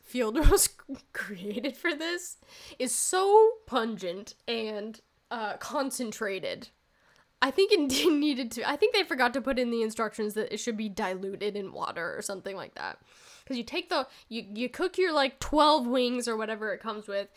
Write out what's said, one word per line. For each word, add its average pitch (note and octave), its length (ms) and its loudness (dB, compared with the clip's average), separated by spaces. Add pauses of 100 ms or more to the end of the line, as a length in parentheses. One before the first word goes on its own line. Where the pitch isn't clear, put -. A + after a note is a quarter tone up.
Field A#3 340 -2
<laughs> - 0 -
Roast - 380 6 (380)
created G#3 640 -6
for E4+ 200 -2
this E4+ 420 -6 (400)
is B3 160 -2
so G4+ 580 8 (140)
pungent G3+ 720 -4 (120)
and, A3 540 -6 (280)
uh, A3 280 -6
concentrated. A3 1120 -4 (720)
I C4+ 100 4
think G4 200 4
it G4+ 80 8
<laughs> D4 320 4
needed C#4+ 420 0
to, - 140 -4
I C#4+ 80 0
think G#4+ 180 4
they G4+ 100 4
forgot B3+ 300 0
to C4+ 80 -2
put B3+ 180 -2
in B3 100 0
the A#3 140 0
instructions A3 520 -2
that G#3+ 180 -2
it G#3+ 60 -6
should A#3 180 -4
be A3 120 -4
diluted G3 680 -4
in G3+ 180 -8
water - 420 -6
or - 60 -8
something G3 340 -10
like E3+ 200 -12
that. - 240 -10 (460)
'Cause C4 120 -6
you A#3 60 -6
take F4 260 -8
the, C#4 180 -2 (220)
you, A3+ 240 -8
you A#3+ 160 -4
cook F4 280 -4
your, F4+ 160 2
like, C#4 260 0
twelve D4 480 4
wings B3 400 0
or A#3 80 -2
whatever A3 380 -4
it - 80 -8
comes G#3+ 260 -8
with, G3+ 300 -4